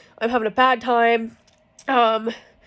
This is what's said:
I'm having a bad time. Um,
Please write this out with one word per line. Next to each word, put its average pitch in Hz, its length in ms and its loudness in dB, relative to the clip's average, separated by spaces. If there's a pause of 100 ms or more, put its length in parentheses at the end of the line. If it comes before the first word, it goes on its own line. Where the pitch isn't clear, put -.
(180)
I'm 226 120 -2
having 233 160 -2
a 208 60 -2
bad 254 280 2
time. 233 560 0 (520)
Um, 226 440 0 (340)